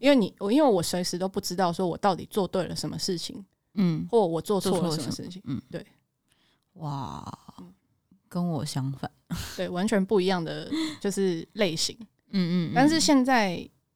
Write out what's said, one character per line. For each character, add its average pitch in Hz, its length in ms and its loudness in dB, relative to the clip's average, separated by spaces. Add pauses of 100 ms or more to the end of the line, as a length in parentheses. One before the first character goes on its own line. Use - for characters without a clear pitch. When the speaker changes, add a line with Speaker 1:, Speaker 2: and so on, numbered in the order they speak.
Speaker 1:
因 262 80 4
为 285 80 8
你， 196 220 0
我， 196 120 -2
因 277 100 4
为 294 80 6
我 185 140 4
随 180 180 -2
时 180 160 -4
都 185 120 -2
不 196 100 -6
知 190 160 -6
道 180 160 2
说 180 160 -2
我 160 100 -2
到 202 160 2
底 160 160 -8
做 196 160 0
对 180 200 -2
了 165 100 -8
什 156 140 -6
么 165 100 -8
事 185 180 -2
情。 - 240 -10 (340)
Speaker 2:
嗯。 170 360 0
Speaker 1:
或 220 160 4
我 165 140 -2
做 196 180 0
错 185 220 0
了 175 100 0
什 156 100 -2
么 117 80 -6
事 - 0 -
情。 - 20 -4
Speaker 2:
做 - 40 -6
错 - 80 -10
了 - 80 -12
什 180 140 -16
么， - 80 -4
嗯。 113 80 -6 (100)
Speaker 1:
对。 - 160 -12 (840)
Speaker 2:
哇， 139 680 -10 (200)
Speaker 1:
嗯。 175 140 -20 (540)
Speaker 2:
跟 175 180 -2
我 156 200 -2
相 135 260 -2
反。 - 180 -8 (460)
Speaker 1:
对， 180 140 -4
完 180 180 0
全 208 160 4
不 196 160 2
一 180 60 2
样 185 180 2
的 151 260 -8 (300)
就 202 100 -2
是 185 440 -2
类 185 220 0
型。 - 200 -2 (360)
Speaker 2:
嗯， 180 380 2
嗯， - 20 -4
嗯。 - 40 -4
Speaker 1:
但 269 140 6
是 320 100 4
现 285 240 6
在 220 440 2 (280)